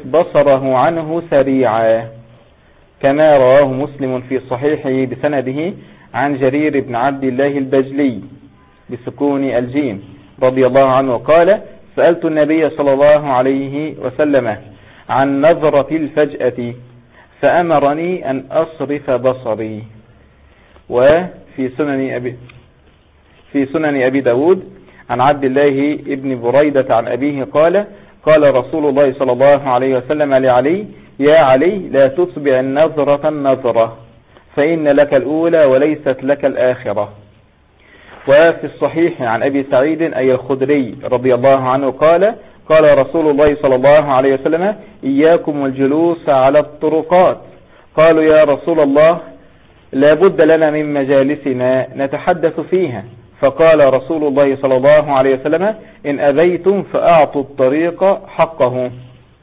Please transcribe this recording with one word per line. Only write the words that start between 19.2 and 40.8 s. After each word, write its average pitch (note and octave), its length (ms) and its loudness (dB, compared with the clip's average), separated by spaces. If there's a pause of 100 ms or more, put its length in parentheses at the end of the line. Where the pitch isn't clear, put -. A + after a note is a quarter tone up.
وفي C3+ 880 0
سنن C3+ 360 -4
أبي، B2 220 -8 (1160)
في C#3 140 -2
سنن C#3+ 380 -4
أبي C3 180 0
داود D3+ 580 0 (300)
عن B2 120 -4
عبد C#3 220 0
الله C#3+ 520 0 (200)
بن C3+ 260 -8
بريدة C3 540 0
عن A2+ 120 -2
أبيه C3 360 -4
قال: E3+ 420 0 (380)
قال D3+ 340 4
رسول D3 320 -4
الله C3+ 300 2
صلى C3 120 -2
الله C3+ 380 2
عليه C3 280 0
وسلم D3 360 -4
لعلي: C3 520 0 (340)
"يا D3 200 4
علي، D3+ 500 2
لا C3+ 180 2
تتبع D3+ 520 -2
النظرة C#3+ 720 0
النظرة، A#2 680 -2 (600)
فإن D#3+ 300 0
لك C#3+ 260 2
الأولى D#3 580 2
وليست C#3+ 520 0
لك C#3 220 -2
الآخرة." A#2+ 640 -2 (1160)
وفي D#3+ 360 4
الصحيح D#3 580 -4
عن A2+ 220 -2
أبي C#3 280 -2
سعيد، D#3 300 0
أي C#3 300 -2
الخدري C3 720 -2